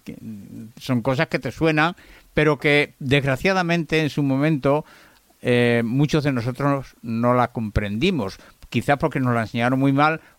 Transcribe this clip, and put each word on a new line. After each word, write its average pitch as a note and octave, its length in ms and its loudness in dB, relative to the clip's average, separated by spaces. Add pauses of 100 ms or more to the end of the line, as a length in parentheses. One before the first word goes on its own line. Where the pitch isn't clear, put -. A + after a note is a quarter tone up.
que - 100 -14 (640)
son B2 220 -2
cosas C3+ 260 -2
que D#3+ 120 -4
te B2+ 120 -8
suenan, D#3 440 0 (380)
pero D3+ 240 2
que, D3 420 2
desgraciadamente, D#3+ 1000 0
en D3+ 100 0
su D3 140 -2
momento, C#3 600 2 (560)
eh, A#2+ 420 2
muchos C#3 400 0
de C#3+ 80 0
nosotros C3 680 -4
no A#2 320 0
la B2 160 2
comprendimos. G#2+ 880 -2 (320)
Quizás C3 280 0
porque D3 220 -2
nos B2 140 0
la A#2 80 0
enseñaron A#2+ 380 0
muy C#3 120 4
mal D3+ 300 2 (180)